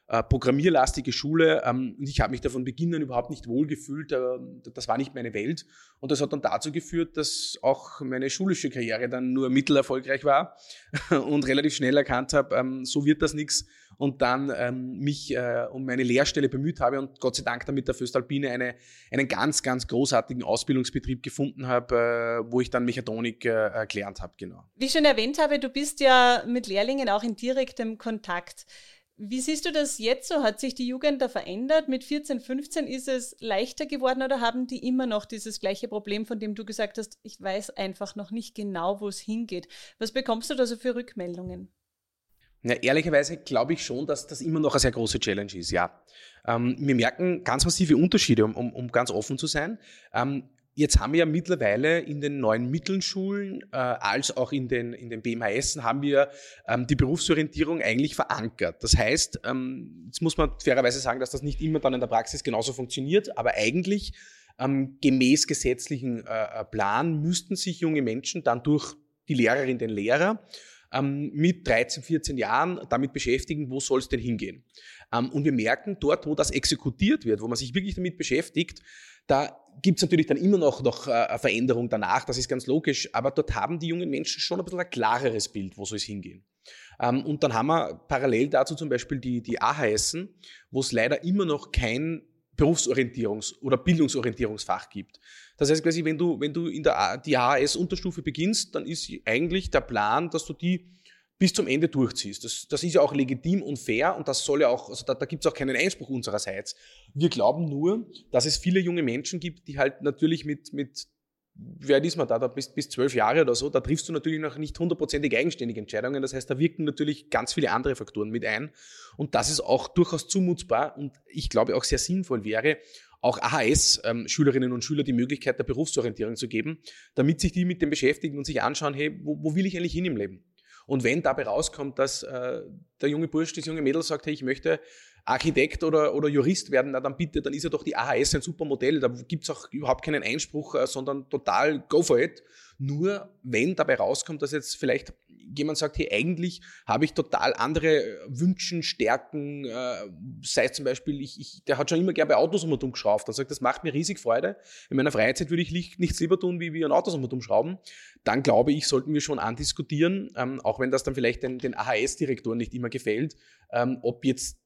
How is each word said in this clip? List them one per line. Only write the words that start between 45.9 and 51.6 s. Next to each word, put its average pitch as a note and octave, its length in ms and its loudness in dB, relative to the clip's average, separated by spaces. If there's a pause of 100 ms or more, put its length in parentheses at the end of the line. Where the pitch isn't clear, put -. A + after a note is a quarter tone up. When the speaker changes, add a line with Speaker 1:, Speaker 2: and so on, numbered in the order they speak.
Speaker 1:
Ähm, A#2+ 320 2
wir C#3 160 2
merken D#3+ 480 2
ganz C3 220 0
massive E3 320 4
Unterschiede, C#3+ 480 6
um, A2 100 2
um, A#2+ 180 -4
um B2 200 -8
ganz B2 180 2
offen A2 260 -2
zu D#3 120 -4
sein. E3 320 -4 (320)
Ähm, C3 360 -2 (260)
jetzt D3 240 4
haben A3+ 140 0
wir E3 80 4
ja E3 60 4
mittlerweile D#3 720 2